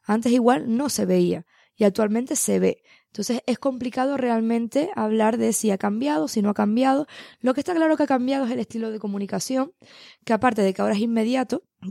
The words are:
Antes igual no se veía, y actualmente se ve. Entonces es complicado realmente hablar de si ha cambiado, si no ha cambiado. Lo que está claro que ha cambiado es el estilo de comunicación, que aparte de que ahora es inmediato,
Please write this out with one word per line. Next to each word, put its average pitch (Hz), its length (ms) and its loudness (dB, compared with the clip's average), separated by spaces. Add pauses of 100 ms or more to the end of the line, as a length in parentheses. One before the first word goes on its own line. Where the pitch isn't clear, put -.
Antes 233 280 2
igual 240 440 2
no 277 120 -2
se 208 180 -2
veía, 180 400 2 (320)
y 214 60 4
actualmente 220 520 0
se 196 220 0
ve. 185 240 0 (240)
Entonces 226 400 -6
es 233 120 0
complicado 254 580 -2
realmente 233 760 0
hablar 220 440 2
de 226 140 2
si 214 180 0
ha 190 80 0
cambiado, 277 500 -2
si 214 140 0
no 202 80 2
ha 202 40 -2
cambiado. 262 520 2 (340)
Lo 254 140 0
que 285 60 0
está 349 140 -4
claro 320 220 4
que 302 60 0
ha 285 40 2
cambiado 269 380 0
es 226 60 -2
el 247 80 -4
estilo 226 320 -6
de 220 80 -8
comunicación, 202 720 -4 (520)
que - 100 -2
aparte 214 260 0
de 190 140 2
que 202 80 -4
ahora 208 120 2
es 202 60 0
inmediato, 233 600 0 (280)